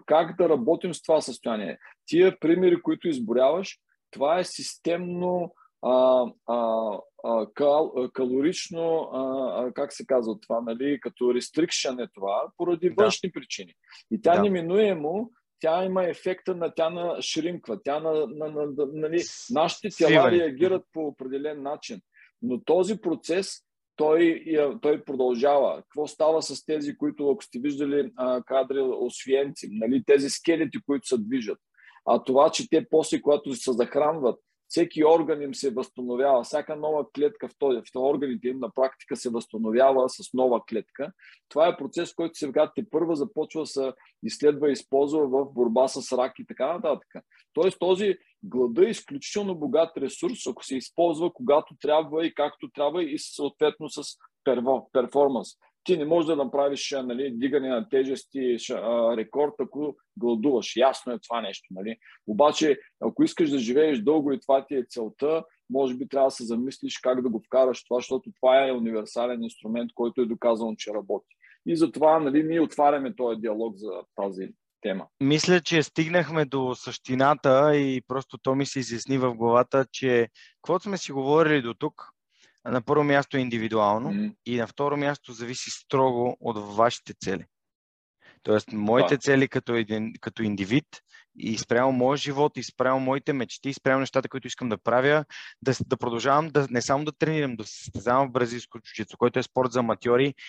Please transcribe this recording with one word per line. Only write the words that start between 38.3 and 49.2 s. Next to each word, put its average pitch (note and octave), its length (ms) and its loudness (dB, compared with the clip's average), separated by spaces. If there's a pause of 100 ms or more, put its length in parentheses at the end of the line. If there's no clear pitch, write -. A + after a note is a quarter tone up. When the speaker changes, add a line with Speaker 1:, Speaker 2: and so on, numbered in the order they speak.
Speaker 1:
им C3 100 -4
на A#2 160 -6
практика - 420 -2
се A#2+ 140 -6
възстановява A#2 800 2
с - 260 -14
нова B2+ 340 2
клетка. C3 440 -8 (360)
Това D#3+ 200 2
е - 80 0
процес, E3 380 -8
който E3 240 -6
сега D3+ 360 0
тепърва D#3+ 420 -2
започва D3+ 440 -6
да C#3 60 -6
се C3 260 -4 (300)
изследва D3 460 2
и C#3 40 4
използва C#3+ 560 0
в C#3 240 0
борба A#2+ 360 2
с C3 240 -8
рак B2 260 -2
и A#2 80 -16
така C3 260 -4
нататък. E3 360 -4 (440)
Тоест F3+ 260 2
този F#3 360 2 (280)
глада B2+ 440 2
е A#3 40 2
изключително F#3+ 640 -6